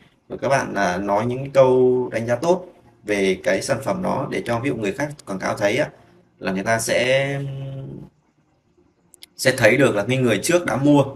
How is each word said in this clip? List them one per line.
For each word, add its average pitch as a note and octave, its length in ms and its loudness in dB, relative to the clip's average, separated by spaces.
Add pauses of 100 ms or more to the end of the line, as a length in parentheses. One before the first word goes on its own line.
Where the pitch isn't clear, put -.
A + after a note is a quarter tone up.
(280)
Rồi F#2 100 -10
các A#2+ 100 -4
bạn, A#2+ 260 0
à, G2 220 0
nói G2+ 300 -2
những C3+ 240 -6
câu B2+ 640 4
đánh A#2 140 -4
giá A#2+ 100 0
tốt F3 300 0 (380)
về F#2+ 380 0
cái G2 200 0
sản - 220 -2
phẩm F#2 180 -2
đó F#2+ 280 -2
để F#2+ 160 -4
cho, A#2 120 -2
ví B2 100 -4
dụ, - 80 -2
người G#2 160 -4
khác - 160 -4 (180)
quảng F#2+ 120 -8
cáo G2+ 180 -6
thấy G#2 200 0
á, D3 120 -2 (500)
là F#2 140 -6
người F#2+ 120 -4
ta A2+ 140 0
sẽ, C3 600 0 (2000)
sẽ C3 200 2
thấy - 200 4
được B2+ 180 4
là G2+ 140 -2
cái B2+ 80 0
người A#2+ 260 2
trước F3 240 2
đã - 100 -2
mua. C#3+ 280 4 (120)